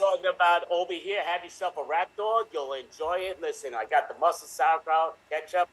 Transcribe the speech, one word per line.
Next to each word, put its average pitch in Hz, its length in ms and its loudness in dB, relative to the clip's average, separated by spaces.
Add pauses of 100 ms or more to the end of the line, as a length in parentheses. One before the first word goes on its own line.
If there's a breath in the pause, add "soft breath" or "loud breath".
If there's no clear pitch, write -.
Talking 190 320 2
about 175 380 4
over 175 220 0
here, 180 300 -4
have 175 200 -2
yourself 175 340 -8
a 147 60 -6
rat 160 340 -2
dog. 220 340 0
You'll 139 220 -4
enjoy 156 460 -4
it. 185 200 -6
Listen, 147 360 -6
I 113 100 -4
got 143 240 2
the - 80 -10
mustard, 165 320 0
sauerkraut, 160 680 2 (140)
ketchup. 170 440 0